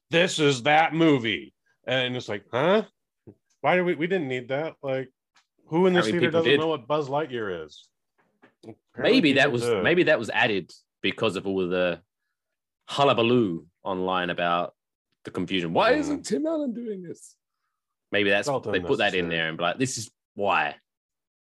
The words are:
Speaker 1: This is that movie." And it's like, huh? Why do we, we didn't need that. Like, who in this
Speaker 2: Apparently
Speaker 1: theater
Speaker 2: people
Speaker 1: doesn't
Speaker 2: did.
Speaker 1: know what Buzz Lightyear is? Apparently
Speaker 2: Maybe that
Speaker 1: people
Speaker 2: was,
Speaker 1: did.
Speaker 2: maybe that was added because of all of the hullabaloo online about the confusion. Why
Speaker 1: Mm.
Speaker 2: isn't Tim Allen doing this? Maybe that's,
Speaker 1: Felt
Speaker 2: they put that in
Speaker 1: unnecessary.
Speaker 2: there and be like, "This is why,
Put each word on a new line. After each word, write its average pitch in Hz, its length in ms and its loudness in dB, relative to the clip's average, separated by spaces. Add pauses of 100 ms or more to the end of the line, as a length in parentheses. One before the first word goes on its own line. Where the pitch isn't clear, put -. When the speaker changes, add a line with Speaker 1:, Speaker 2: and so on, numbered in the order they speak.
Speaker 1:
This 170 300 0
is 139 240 2
that 151 300 4
movie." 131 600 0 (320)
And 127 300 -2
it's 127 140 -10
like, 104 220 -8
huh? 180 320 2 (760)
Why 156 140 2
do 180 80 2
we, 175 120 -2
we 151 120 -4
didn't 180 220 -2
need 123 200 -6
that. 143 320 -6
Like, 131 280 -6 (580)
who 170 200 2
in 185 60 4
this 180 140 2
Speaker 2:
Apparently - 40 2
Speaker 1:
theater 175 160 2
Speaker 2:
people 160 120 0
Speaker 1:
doesn't 165 120 4
Speaker 2:
did. 143 100 6
Speaker 1:
know 160 60 0
what 143 200 -4
Buzz 147 220 -2
Lightyear 117 560 -4
is? - 240 -20 (760)
Apparently 110 140 -20 (400)
Speaker 2:
Maybe 156 160 4
that 135 120 6
Speaker 1:
people 113 80 2
Speaker 2:
was, 120 100 0
Speaker 1:
did. 117 200 0
Speaker 2:
maybe 170 200 4
that 151 160 4
was 110 100 -6
added 104 420 0 (300)
because 104 360 -2
of 92 100 -6
all 95 160 0
of 90 60 -2
the 90 320 -2 (840)
hullabaloo 117 800 2 (180)
online 92 460 -2
about 87 440 -2 (520)
the 104 60 -14
confusion. 87 420 -4
Why 220 200 2
Speaker 1:
Mm. 302 60 2
Speaker 2:
isn't 294 240 -6
Tim 277 240 -4
Allen 302 260 -4
doing 214 300 -10
this? - 320 -18 (760)
Maybe 101 180 2
that's, 101 180 2
Speaker 1:
Felt 131 240 -2
Speaker 2:
they 98 80 0
put 90 200 -2
that 101 140 0
in 90 120 0
Speaker 1:
unnecessary. 85 40 -4
Speaker 2:
there 82 200 -2
and 80 80 -6
be 82 60 -4
like, 87 140 -2
"This 131 200 -4
is 110 120 -12 (260)
why, 85 400 0 (680)